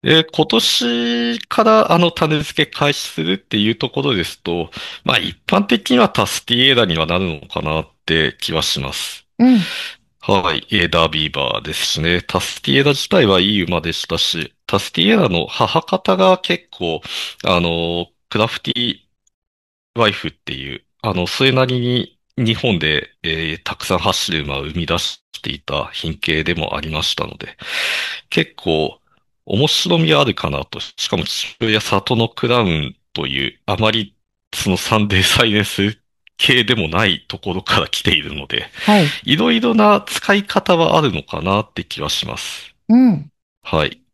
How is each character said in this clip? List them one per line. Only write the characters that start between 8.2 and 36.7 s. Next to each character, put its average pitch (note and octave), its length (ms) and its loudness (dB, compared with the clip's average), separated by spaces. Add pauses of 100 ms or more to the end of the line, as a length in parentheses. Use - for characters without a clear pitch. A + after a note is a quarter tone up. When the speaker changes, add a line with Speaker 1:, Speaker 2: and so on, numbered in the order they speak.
Speaker 1:
気 - 120 -6
は D#2+ 100 0
し - 160 -4
ま C2+ 140 -8
す。 - 340 -12 (140)
Speaker 2:
う A#3 40 6
ん。 B3 140 6 (600)
Speaker 1:
は F2 340 0
い。 - 160 -6
え G2+ 160 2
ー、 - 20 -2
ダ E2 180 4
ー - 20 2
ビ D#2 220 -4
ー C#2 220 -4
馬 G#1+ 100 -4
で D#2 120 -8
す - 100 -4
し - 160 -2
ね。 F2 220 0
タ - 180 -2
ス - 220 -10
テ C3+ 100 -2
ィ C3+ 60 4
エ - 40 4
ー - 20 2
ラ D3 60 4
自 - 180 -2
体 E3 180 4
は F#2+ 140 4
い G2+ 160 2
い F#2 80 0
馬 E2+ 160 -2
で E2 120 -4
し - 140 -8
た E2+ 120 -4
し、 - 360 -4 (120)
タ G2 120 2
ス - 140 -4
テ - 100 0
ィ G3 80 4
エ A3+ 60 6
ー - 40 4
ラ C#3 80 4
の E2+ 180 0
母 - 360 0
方 - 340 0
が F#3 220 4
結 - 320 -4
構、 E2 300 -4 (440)
あ F2+ 140 4
の、 E2+ 480 -2 (220)
ク - 100 -4
ラ A2 80 4
フ - 160 -8
テ - 100 -6
ィ A#2+ 260 -4 (1000)
ワ A2+ 120 4
イ G2 40 0
フ - 160 -8
っ - 20 -6
て - 240 -12
い C2+ 220 -10
う、 - 80 -18 (180)
あ G#2+ 100 -2
の、 F2+ 140 0
そ - 160 -2
れ C3+ 80 6
な C3 140 2
り B2+ 160 -2
に B2 380 -4 (180)
日 A2+ 180 2
本 A2 240 0
で、 D#2 320 -2 (140)
え D#2+ 340 -4
ー、 - 60 -20
た F#2+ 100 -6
く - 100 -12
さ F#2 120 2
ん - 20 0
走 G2 320 0
る D#2 140 -2
馬 C#2 140 -6
を C#2 40 -6
生 D#2+ 160 -6
み E2 80 -4
出 E2 120 0
し - 260 -8 (180)
て - 80 -10
い D#2 80 -8
た - 340 -6
品 E2 220 -6
系 D#2+ 300 -2
で F2 100 0
も D#2 220 -4
あ D2 40 -4
り D#2 100 -8
ま D#2 120 -4
し - 140 -2
た - 100 -4
の - 100 -14
で、 - 200 -16 (760)
結 - 260 0
構 D#2 440 -2 (460)
面 B2 200 2
白 E3+ 320 0
み D#3+ 140 2
は D3 80 4
あ C#3+ 40 4
る A#2+ 100 0
か - 160 -4
な C#2 160 -6
と。 - 140 -14
し - 280 -10
か - 80 -2
も D#2+ 80 -2
父 - 380 -8
親、 G#2+ 180 2
里 G#2 360 0
の A2+ 120 2
ク - 200 -4
ラ B2 100 4
ウ A2 100 4
ン D2+ 280 -2 (180)
と D2 120 -4
い C2+ 220 -2
う、 - 160 -12
あ G2 120 -2
ま G#2+ 140 2
り A2 240 -6 (400)
そ - 140 -4
の F#2 80 2
サ - 220 0
ン G#2 100 2
デ G2 120 2
ー - 20 2
サ A#2+ 240 2
イ G#2+ 60 2
レ G#2 80 4
ン G2 40 2
ス G2+ 340 -2 (380)
系 B2 280 2
で A#2 100 2